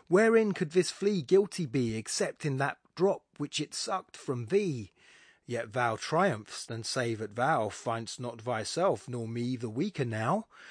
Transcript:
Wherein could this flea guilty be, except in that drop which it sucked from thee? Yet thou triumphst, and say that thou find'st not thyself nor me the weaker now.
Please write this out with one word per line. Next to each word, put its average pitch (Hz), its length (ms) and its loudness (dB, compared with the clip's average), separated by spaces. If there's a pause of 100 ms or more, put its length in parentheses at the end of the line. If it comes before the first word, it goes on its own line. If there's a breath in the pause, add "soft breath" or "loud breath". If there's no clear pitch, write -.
Wherein 220 440 6
could 156 200 -2
this 180 180 2
flea 196 320 0
guilty 190 420 4
be, 117 320 0
except - 480 -4
in 139 120 0
that 139 220 -2 (180)
drop 190 260 2 (160)
which 147 220 -4
it - 120 -6
sucked - 440 -6
from 120 300 -4
thee? 147 440 0 (560 soft breath)
Yet 117 260 -4
thou 120 220 2
triumphst, 135 800 0
and 113 120 -6
say 120 300 -2
that 104 220 -6
thou 123 320 2
find'st 113 500 -6
not 117 240 -8
thyself 123 680 -2
nor 120 200 -6
me 120 280 -2
the 113 140 -6
weaker 143 340 -2
now. 120 440 -2 (220 loud breath)